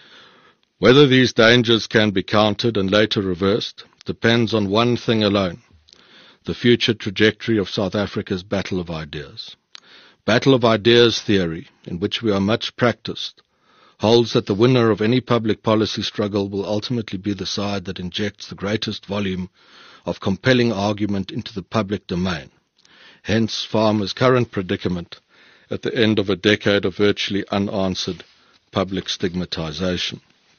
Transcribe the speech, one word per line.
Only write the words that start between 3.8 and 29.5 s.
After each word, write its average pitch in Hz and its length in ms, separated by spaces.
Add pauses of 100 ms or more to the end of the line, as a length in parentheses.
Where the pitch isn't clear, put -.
depends 113 500
on 104 160
one 117 280
thing 113 260
alone, 98 380 (840)
the 87 100
future 120 400
trajectory 107 640
of 92 100
South 101 240
Africa's 98 480
battle 95 380
of 85 100
ideas. 78 680 (680)
Battle 113 300
of 120 100
ideas 113 560
theory, 90 460 (180)
in 87 140
which 101 240
we 110 80
are 98 80
much 104 360
practiced, - 680 (580)
holds 117 340
that 117 140
the 104 80
winner 120 340
of 104 120
any 120 200
public 113 400
policy 110 400
struggle 101 480
will 98 160
ultimately 104 540
be 101 160
the 95 100
side 101 400
that 92 140
injects 98 480
the - 80
greatest 104 500
volume 92 440 (540)
of 87 160
compelling 117 520
argument 98 580
into - 240
the 98 80
public 101 460
domain. 87 420 (720)
Hence, 110 420
Farmer's 107 500
current 127 380
predicament 90 680 (500)
at 101 140
the - 120
end 107 220
of 101 100
a 101 80
decade 101 500
of 95 120
virtually 101 520
unanswered 98 760 (480)
public 95 360
stigmatization. 87 1120 (380)